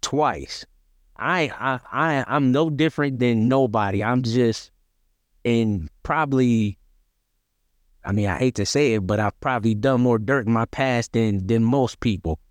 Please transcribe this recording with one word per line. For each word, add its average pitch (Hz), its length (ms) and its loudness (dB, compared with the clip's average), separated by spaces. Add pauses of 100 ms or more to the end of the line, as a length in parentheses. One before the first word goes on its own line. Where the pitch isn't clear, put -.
twice, 135 640 -4 (580)
I, 160 360 -2
I, 127 200 -2 (120)
I, 143 360 0
I'm 135 240 2
no 156 200 2
different 143 480 -2
than 117 280 2
nobody. 107 560 2
I'm 123 200 0
just 117 480 0 (720)
in 110 440 0 (140)
probably, 127 800 0 (1200)
I - 80 -6
mean, 104 140 0
I 92 140 -4
hate 127 160 0
to 101 100 -2
say 143 300 2
it, 101 100 -2
but 104 140 0
I've 104 200 -2
probably 113 360 -2
done 123 260 0
more 120 160 4
dirt 110 300 0
in 113 60 2
my 113 120 0
past 127 480 -2
than, 104 320 0
than 113 180 2
most 123 360 0
people. 90 400 -2 (120)